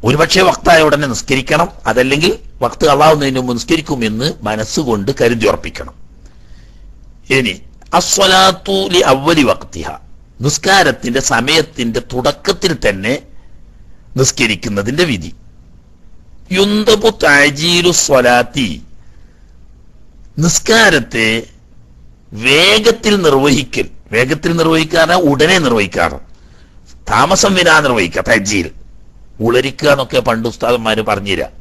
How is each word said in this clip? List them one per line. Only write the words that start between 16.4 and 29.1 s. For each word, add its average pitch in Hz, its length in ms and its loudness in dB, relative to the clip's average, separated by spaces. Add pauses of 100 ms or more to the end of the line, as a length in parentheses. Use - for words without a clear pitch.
"യുന്തബു 208 560 2
തഅജീലു 160 840 2
സ്വലാത്തി", 123 920 2 (1600)
നിസ്കാരത്തെ 147 1080 0 (840)
വേഗത്തിൽ 202 920 2
നിർവഹിക്കൽ, 135 680 0 (220)
വേഗത്തിൽ 151 440 -2
നിർവഹിക്കാറ് 160 540 2
ഉടനെ 165 480 2
നിർവഹിക്കാറ്, 101 640 -2 (880)
താമസം 185 440 2
വിനാ 170 260 4
നിർവഹിക്കുക, 113 420 -2
തജ്ജീൽ. 104 480 -2 (680)